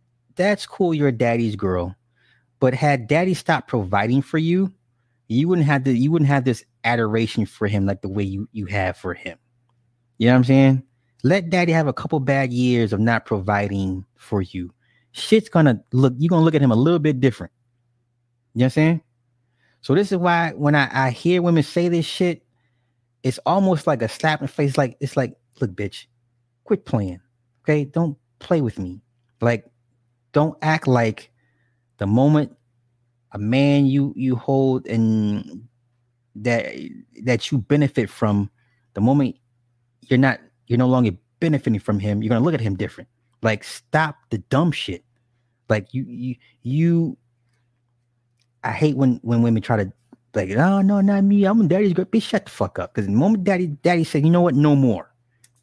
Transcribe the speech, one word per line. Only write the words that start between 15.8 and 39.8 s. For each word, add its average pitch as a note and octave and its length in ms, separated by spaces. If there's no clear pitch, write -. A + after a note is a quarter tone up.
look, B2+ 260
you D#3+ 120
gonna E3 160
look D#3 100
at C#3+ 60
him B2+ 100
a A2 40
little D#3+ 240
bit D3 200
different. B2 320
You A2+ 60
know B2+ 40
what - 20
I'm C3 60
saying? D#3+ 300
So C3+ 140
this G3 160
is F#3+ 60
why E3+ 360
when D3 220
I, C3+ 320
I - 40
hear F3 300
women E3+ 220
say F3 240
this E3+ 180
shit, - 400
it's C3 220
almost F#3 400
like C#3 160
a A2+ 60
slap D#3 320
in C#3 60
the C3 60
face. C#3+ 260
Like, B2+ 220
it's - 180
like, B2+ 180
"Look, G#2 120
bitch, G2 340
quit G3+ 220
playing. F#2+ 340
Okay? D3+ 200
Don't D3 340
play E3 220
with A#2 180
me. F#2 220
Like, A#2 240
don't D3+ 300
act D#3 260
like A#2 440
the G2 100
moment C#3+ 480
a G2+ 40
man C#3 480
you, C#3 300
you B2+ 200
hold C3+ 520
and A2 800
that, A2+ 400
that A#2+ 280
you D3 60
benefit C3 520
from, G#2 400
the G2 80
moment C3+ 340